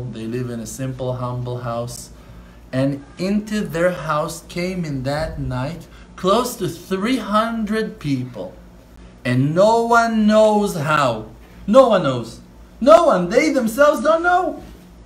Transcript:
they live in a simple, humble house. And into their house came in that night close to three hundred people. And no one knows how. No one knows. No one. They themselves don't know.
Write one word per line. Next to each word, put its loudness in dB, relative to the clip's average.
they -12
live -6
in -10
a -10
simple, -8
humble -6
house. -8
And -2
into -2
their 0
house -6
came -6
in -6
that -6
night -8
close 0
to -4
three -4
hundred -2
people. -6
And 2
no 4
one 4
knows 4
how. 0
No 8
one 4
knows. -4
No 8
one. 2
They 2
themselves 2
don't 2
know. 0